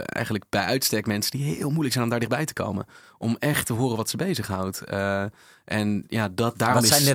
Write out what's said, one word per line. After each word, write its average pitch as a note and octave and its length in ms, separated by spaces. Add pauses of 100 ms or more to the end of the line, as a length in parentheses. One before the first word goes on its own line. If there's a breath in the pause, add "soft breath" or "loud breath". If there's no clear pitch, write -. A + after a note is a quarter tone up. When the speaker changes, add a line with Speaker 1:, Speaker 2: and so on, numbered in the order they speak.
(160)
Speaker 1:
eigenlijk A2 320
bij G2+ 160
uitstek A2+ 420
mensen G#2+ 240
die C3+ 120 (120)
heel - 160
moeilijk D3 220
zijn B2 120
om A#2 60
daar A#2 100
dichtbij B2 240
te - 80
komen. G2 340 (320 loud breath)
Om A#2 200
echt D3 280
te B2 60
horen A#2+ 240
wat G#2+ 140
ze - 60
bezighoudt. G2+ 640
Eh, G2 440 (400 soft breath)
en G#2 440
ja, A2 200
dat, A#2 300
daarom A#2+ 180
Speaker 2:
Wat B2 80
Speaker 1:
is A2 60
Speaker 2:
zijn C#3+ 140
de C#3 100